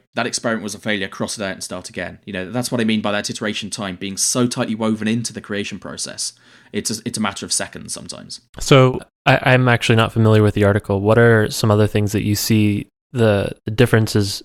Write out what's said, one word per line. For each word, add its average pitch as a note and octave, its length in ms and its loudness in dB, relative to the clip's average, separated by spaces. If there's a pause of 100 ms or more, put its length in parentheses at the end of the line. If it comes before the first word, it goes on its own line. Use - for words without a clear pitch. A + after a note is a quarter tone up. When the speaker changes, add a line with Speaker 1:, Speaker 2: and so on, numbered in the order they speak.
(160)
Speaker 1:
that A#2+ 100 0
experiment A2+ 380 -4
was G#2 100 -8
a G2+ 60 -14
failure, G2+ 280 -4
cross G2+ 300 -8
it G#2+ 60 -8
out F#2+ 100 -6
and F2+ 100 -14
start F2+ 240 -12
again." F2 380 -10
You G#2+ 80 -12
know, F#2 180 -8
that's B2 200 -6
what A#2+ 100 -2
I - 20 0
mean A2 160 0
by G#2 120 -2
that G#2 180 -4
iteration G#2+ 400 -6
time F#2 260 -8
being F#2+ 220 -10
so B2 300 0
tightly B2 260 -4
woven A2 340 -2
into A#2 240 -2
the G#2+ 80 -14
creation G2+ 380 -8
process. - 560 -10 (400)
It's - 160 -6
a, A2+ 60 -4 (100)
it's A#2 140 -6
a - 20 -4
matter G2 240 -4
of F2 80 -8
seconds - 400 -8
sometimes. - 480 -16 (180)
Speaker 2:
So C3 400 6 (280)
I, C3 120 4 (140)
I'm B2+ 160 4
actually A#2 280 2
not A2+ 140 4
familiar A2 300 4
with G#2 140 4
the G#2 100 2
article. G2+ 340 2
What G#2+ 200 4
are A2+ 320 6
some A#2 180 0
other G#2+ 180 4
things G#2 260 -2
that G#2+ 100 0
you G#2+ 120 0
see G#2 520 0 (260)
the, A2 420 2 (100)
the G#2+ 60 -6
differences A2 720 2